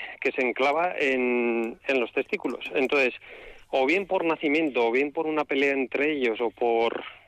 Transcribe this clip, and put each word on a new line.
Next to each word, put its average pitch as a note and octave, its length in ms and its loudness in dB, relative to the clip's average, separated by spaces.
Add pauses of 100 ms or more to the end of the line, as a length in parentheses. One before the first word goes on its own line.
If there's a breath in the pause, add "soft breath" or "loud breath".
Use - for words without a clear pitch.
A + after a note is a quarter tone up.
(200 loud breath)
que C3+ 120 -2
se C3+ 100 -4
enclava C#3+ 560 0
en, B2 800 0 (100)
en C3+ 120 2
los A2+ 140 -2
testículos. C#3+ 600 -4
Entonces, C3 400 2 (560 loud breath)
o C3+ 160 2
bien F3+ 220 0
por F#3 180 0
nacimiento, D3 640 2
o A2+ 40 2
bien C#3 200 2
por D#3+ 160 -2
una D3+ 180 0
pelea C#3 280 2
entre C3+ 400 0
ellos, A#2+ 280 0
o A#2 80 0
por A#2 540 0 (240 loud breath)